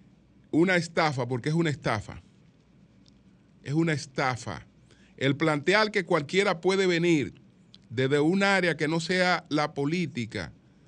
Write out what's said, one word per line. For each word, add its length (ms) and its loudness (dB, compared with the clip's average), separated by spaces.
una 260 2
estafa, 520 -2
porque 220 -4
es 60 -2
una 140 0
estafa. 540 -6
Es 120 -10
una 200 0
estafa. 720 -6
El 180 0
plantear 560 4
que 120 0
cualquiera 560 0
puede 280 2
venir 540 0
desde 300 0
un 220 2
área 340 2
que 120 -2
no 120 -2
sea 500 0
la 260 -2
política 760 -6